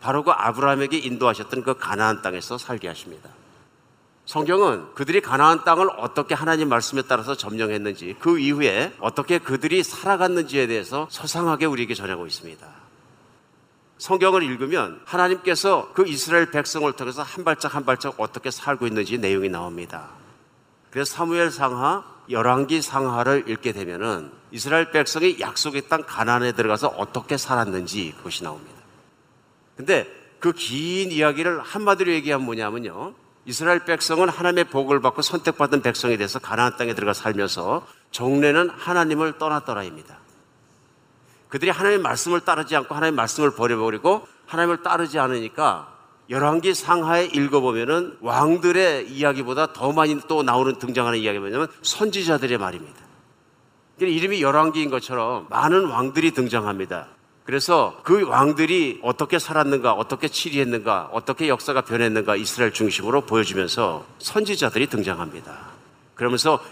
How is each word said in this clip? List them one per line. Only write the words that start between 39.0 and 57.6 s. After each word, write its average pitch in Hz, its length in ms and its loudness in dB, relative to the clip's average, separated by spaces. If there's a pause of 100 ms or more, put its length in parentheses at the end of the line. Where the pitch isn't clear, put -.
떠났더라입니다. 104 800 -6 (1300)
그들이 143 220 -2
하나님의 190 320 2
말씀을 165 400 0
따르지 156 340 0
않고 143 200 -2
하나님의 156 200 0
말씀을 135 400 0
버려버리고 113 720 0 (180)
하나님을 170 380 0
따르지 165 360 0
않으니까, 120 720 -2 (360)
열왕기 151 440 2
상하에 170 540 2
읽어보면은 139 920 0
왕들의 156 920 2
이야기보다 139 600 0
더 135 220 -2
많이 151 340 2
또 147 160 2
나오는, 131 360 2
등장하는 120 400 0
이야기가 104 200 -2
뭐냐면 113 280 -4 (140)
선지자들의 165 760 0
말입니다. 87 420 -8 (960)
그러니까 175 220 2
이름이 190 240 0
열왕기인 151 480 4
것처럼 120 600 -4
많은 175 360 2
왕들이 135 460 0
등장합니다. 101 760 -2 (380)
그래서 135 580 0